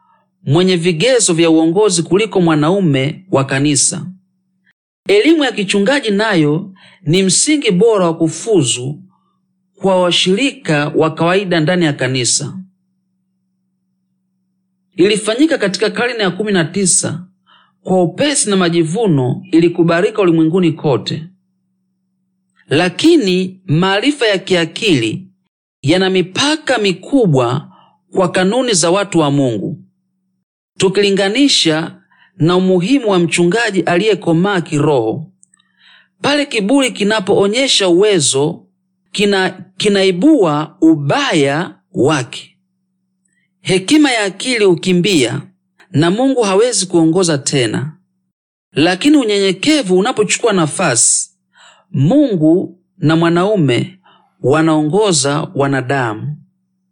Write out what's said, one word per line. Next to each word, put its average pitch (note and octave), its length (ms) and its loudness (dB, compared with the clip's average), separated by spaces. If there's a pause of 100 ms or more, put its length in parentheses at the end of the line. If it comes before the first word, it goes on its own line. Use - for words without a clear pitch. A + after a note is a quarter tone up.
(440)
mwenye F#3 320 2
vigezo F3+ 580 0
vya E3 160 2
uongozi E3+ 540 2
kuliko G3 380 0
mwanaume D#3 880 0
wa C3+ 140 0
kanisa. C#3 600 -2 (1040)
Elimu D#4 360 2
ya B3+ 80 -2
kichungaji G#3 600 -2
nayo G3 600 0 (280)
ni F3+ 220 2
msingi A#3+ 480 0
bora G3 340 4
wa E3 120 0
kufuzu D3+ 840 -2 (720)
kwa F#3 260 2
washirika F3 920 0
wa D#3 180 0
kawaida F3 460 0
ndani F3 260 0
ya C#3+ 80 0
kanisa. C3 640 -4 (2250)
Ilifanyika A3 640 0
katika G3+ 320 -2
karne A3+ 340 -4
ya F3+ 80 0
kumi G#3 200 -4
na F3 140 0
tisa, E3+ 600 -4 (560)
kwa F#3 200 0
upesi C4 460 -2
na G3+ 80 0
majivuno E3+ 840 0 (100)
ilikubalika F3 720 2
ulimwenguni E3 500 2
kote. - 560 -4 (1400)
Lakini F#3 1000 0
maarifa G3+ 600 0
ya G3 100 0
kiakili D#3+ 880 -2 (540)
yana F#3 280 0
mipaka B3+ 680 -2
mikubwa E3 960 0 (400)
kwa F3+ 200 0
kanuni A3 420 0
za E3+ 180 0
watu G3 280 0
wa D3 120 2
Mungu. B2+ 520 -4 (920)
Tukilinganisha G3 1160 0 (420)
na F3 180 2
umuhimu F#3 540 2
wa F#3 100 2
mchungaji F#3 600 0
aliyekomaa F3+ 800 0
kiroho, C#3+ 680 -2 (920)
pale C#4+ 240 0
kiburi B3 460 0
kinapoonyesha G3+ 960 0
uwezo, E3+ 800 0 (440)
kina-, F#3+ 520 -2 (140)
kinaibua F#3+ 1040 2
ubaya D#3+ 1000 0 (120)
wake. - 640 -4 (1040)
Hekima B3+ 500 2
ya A3 120 -2
akili G#3 420 -2
hukimbia E3+ 760 0 (500)
na E3 200 2
Mungu B3+ 300 0
hawezi G3+ 440 0
kuongoza E3 520 0
tena. B2 600 -4 (760)
Lakini F#3 440 2
unyenyekevu G3+ 840 0
unapochukua A3 540 0
nafasi, D#3+ 760 -2 (640)
Mungu F3+ 880 2 (180)
na D#3 180 2
mwanaume E3+ 840 0 (420)
wanaongoza D#3 1120 0
wanadamu. C3 800 -4 (540)